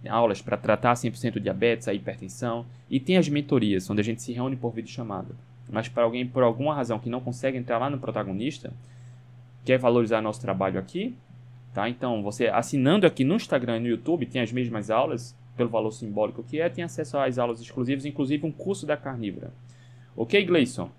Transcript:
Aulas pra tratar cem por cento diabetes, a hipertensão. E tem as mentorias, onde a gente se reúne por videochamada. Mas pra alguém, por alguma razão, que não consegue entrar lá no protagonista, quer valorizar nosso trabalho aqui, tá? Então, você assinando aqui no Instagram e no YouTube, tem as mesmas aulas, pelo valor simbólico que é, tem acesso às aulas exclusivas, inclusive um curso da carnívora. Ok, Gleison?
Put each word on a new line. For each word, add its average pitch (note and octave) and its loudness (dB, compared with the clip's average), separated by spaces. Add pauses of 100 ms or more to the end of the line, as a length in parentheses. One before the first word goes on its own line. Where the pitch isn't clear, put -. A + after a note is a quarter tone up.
Aulas A2 2
pra G2+ -2
tratar A#2+ 4
cem A#2+ -2
por - -12
cento A2+ -2
diabetes, G#2+ 0
a G2+ 0
hipertensão. G#2+ -6 (240)
E C3+ 0
tem F3+ 2
as D3+ 4
mentorias, A#2 2
onde G#2 2
a - 2
gente A#2 -4
se B2 -8
reúne B2+ -4
por A#2+ -4
videochamada. A2 -8 (340)
Mas A2 -2
pra A#2+ 2
alguém, A#2+ 2
por B2 0
alguma B2+ 2
razão, A#2+ -2
que A2+ -6
não B2 -4
consegue B2+ -4
entrar B2 -2
lá B2+ 0
no C#3 -4
protagonista, A2 -4 (880)
quer C3 4
valorizar A#2 4
nosso G#2+ -2
trabalho F#2+ 0
aqui, G3+ -6 (580)
tá? G#2+ 0
Então, B2 -2
você G#2 0
assinando C#3 4
aqui D#3 4
no D3 4
Instagram A#2+ 0
e - 0
no A#2+ -2
YouTube, B2 0
tem B2+ -2
as A2+ 0
mesmas A2+ -2
aulas, B2 0 (180)
pelo A#2+ 2
valor A2 0
simbólico G#2+ -2
que B2+ -6
é, E3 2
tem F3 -4
acesso D#3 -6
às C3 0
aulas A#2+ 0
exclusivas, C3+ -2
inclusive D3 -2
um D#3 -2
curso F#3+ -6
da D3 0
carnívora. A#2 -8 (640)
Ok, G3 4
Gleison? D#3 2